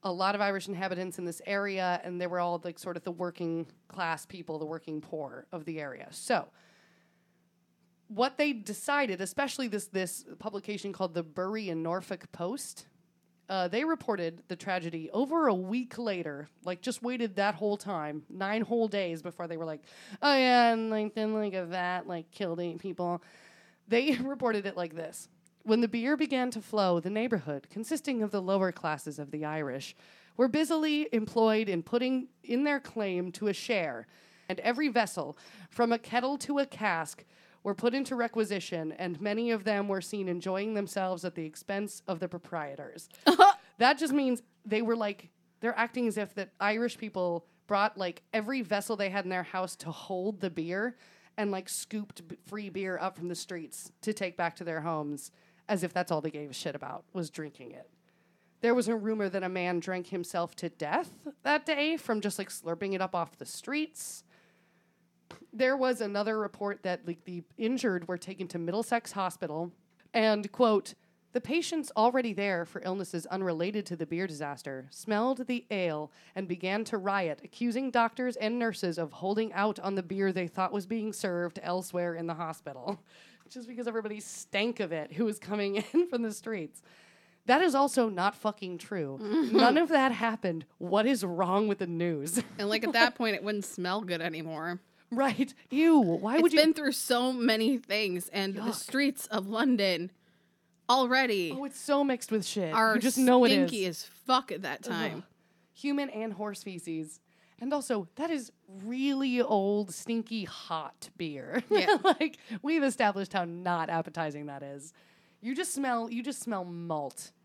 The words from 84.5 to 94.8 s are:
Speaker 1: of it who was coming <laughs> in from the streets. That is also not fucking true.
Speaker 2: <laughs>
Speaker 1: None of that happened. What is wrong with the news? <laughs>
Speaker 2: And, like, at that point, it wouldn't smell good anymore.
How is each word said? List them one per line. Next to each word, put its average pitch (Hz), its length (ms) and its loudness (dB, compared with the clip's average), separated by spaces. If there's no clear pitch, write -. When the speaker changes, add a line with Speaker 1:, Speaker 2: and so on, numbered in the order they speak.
Speaker 1:
of 175 120 -2
it 156 220 -4
who 202 120 0
was 214 140 0
coming 202 480 -2
<laughs> - 60 -14
in 349 140 4
from 240 160 -2
the 220 100 -2
streets. 196 480 -8
That 269 160 8
is 320 140 6
also 269 340 4
not 190 260 2
fucking 185 420 -4
true. 151 420 -4
Speaker 2:
<laughs> 233 320 0
Speaker 1:
None 254 260 8
of 330 120 4
that 269 240 6
happened. 196 520 -2
What 196 280 2
is 247 200 2
wrong 185 420 2
with 196 120 0
the 185 80 -2
news? 170 640 0
<laughs> - 100 -16
Speaker 2:
And, 202 100 -2
like, 220 140 2
at 302 100 0
that 233 220 6
point, 220 200 0
it - 80 -6
wouldn't 202 220 -2
smell 185 360 -4
good 175 200 -4
anymore. 165 580 -6